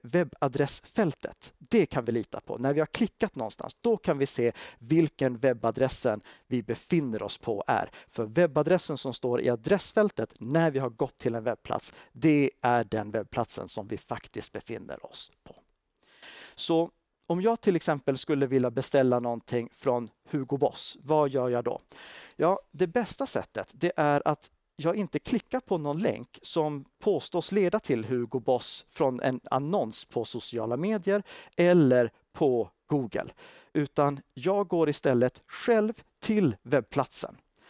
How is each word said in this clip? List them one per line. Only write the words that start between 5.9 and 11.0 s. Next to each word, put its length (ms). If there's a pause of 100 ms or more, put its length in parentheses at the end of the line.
vi 160
befinner 600
oss 160
på 280
är. 240 (180)
För 160
webbadressen 720
som 160
står 260
i 100
adressfältet 880
när 300
vi 80
har 120
gått 280